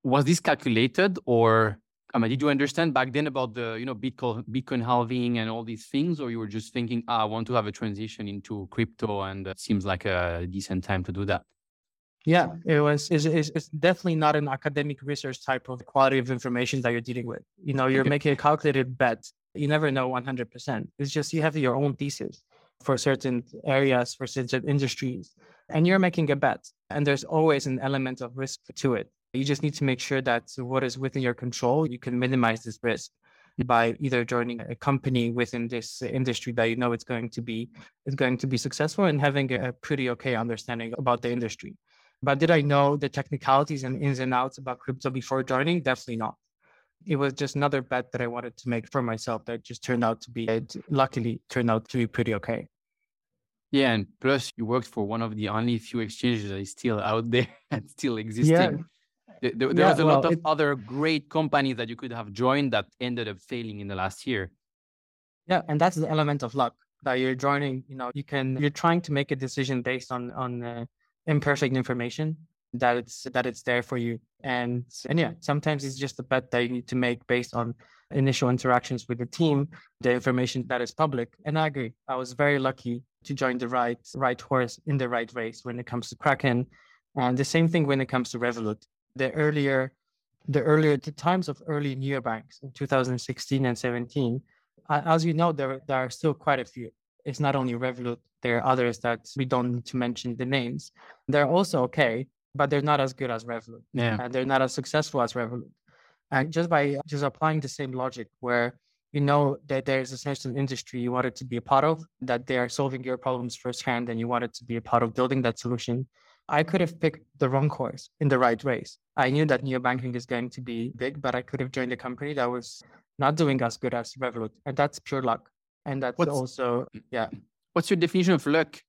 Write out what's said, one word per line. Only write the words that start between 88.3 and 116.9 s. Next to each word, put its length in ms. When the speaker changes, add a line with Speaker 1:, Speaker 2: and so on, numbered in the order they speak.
Speaker 2:
to 80
Revolut, 440
the 160
earlier, 600
the 140
earlier, 340
the 160
times 360
of 180
early 300
neobanks 640
in 100
two 140
thousand 320
sixteen 480
and 100
seventeen, 680
uh, 160
as 200
you 100
know, 180
there, 340
there 120
are 120
still 240
quite 260
a 40
few. 260
It's 160
not 140
only 200
Revolut, 440
there 160
are 140
others 280
that 360
we 80
don't 280
need 140
to 100
mention 400
the 100
names. 460
They're 180
also 380
okay, 420
but 160
they're 100
not 200
as 120
good 180
as 140
Revolut. 380
Speaker 1:
Yeah. 280
Speaker 2:
And 120
they're 140
not 160
as 100
successful 480
as 140
Revolut. 360
And 220
just 180
by 260
just 180
applying 360
the 80
same 240
logic 360
where 380
you 80
know 360
that 180
there 160
is 120
a 40
certain 400
industry 440
you 120
wanted 240
to 80
be 120
a 40
part 240
of, 200
that 260
they 100
are 120
solving 360
your 140
problems 380
firsthand 520
and 100
you 100
wanted 260
to 100
be 120
a 40
part 220
of 120
building 280
that 160
solution, 480
I 140
could 180
have 200